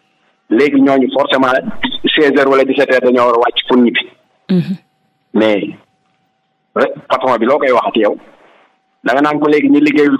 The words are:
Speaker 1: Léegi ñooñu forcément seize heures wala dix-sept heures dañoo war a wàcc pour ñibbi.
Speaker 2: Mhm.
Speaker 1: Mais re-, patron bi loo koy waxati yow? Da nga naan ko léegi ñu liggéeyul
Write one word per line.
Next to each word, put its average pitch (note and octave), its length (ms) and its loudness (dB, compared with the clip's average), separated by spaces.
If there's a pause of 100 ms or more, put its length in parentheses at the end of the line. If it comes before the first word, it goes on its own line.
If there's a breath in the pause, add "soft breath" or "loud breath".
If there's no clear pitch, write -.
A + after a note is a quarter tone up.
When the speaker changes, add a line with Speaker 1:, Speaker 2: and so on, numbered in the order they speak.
(500)
Speaker 1:
Léegi C3+ 320 2
ñooñu C3+ 300 2
forcément C3 400 0 (640)
seize D3+ 220 2
heures C3+ 120 2
wala C3+ 140 4
dix-sept C3 300 0
heures B2+ 80 2
dañoo B2 260 2
war A#2+ 80 2
a A#2 40 2
wàcc - 280 -4
pour B2+ 100 2
ñibbi. A#2+ 220 2 (500)
Speaker 2:
Mhm. F3+ 260 -2 (580)
Speaker 1:
Mais G#2 360 0 (1080)
re-, C3 180 -2 (160)
patron B2+ 280 -2
bi A2+ 80 -2
loo C3+ 140 0
koy C#3 120 0
waxati A2+ 280 0
yow? G#2+ 180 0 (840)
Da A2+ 100 -2
nga C3+ 80 0
naan D3+ 180 -2
ko D3+ 100 0
léegi D3 200 0
ñu C#3+ 100 4
liggéeyul C#3+ 400 2